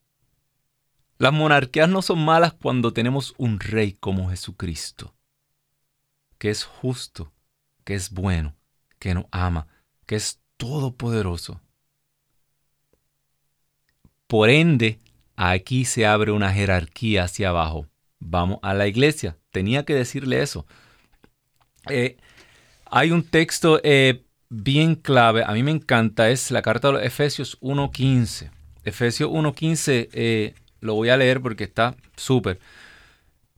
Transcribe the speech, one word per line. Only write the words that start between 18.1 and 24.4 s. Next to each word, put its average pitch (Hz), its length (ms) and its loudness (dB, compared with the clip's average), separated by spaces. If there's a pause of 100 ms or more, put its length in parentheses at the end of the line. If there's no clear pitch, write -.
Vamos 87 420 -4
a 98 120 -4
la 101 140 0
iglesia. 113 500 -2 (140)
Tenía 110 320 -2
que 151 120 -2
decirle 131 480 -2
eso. 95 240 -8 (1200)
Eh, 131 280 -2 (680)
hay 147 260 2
un 170 120 2
texto, 160 600 2
eh, 135 400 4 (260)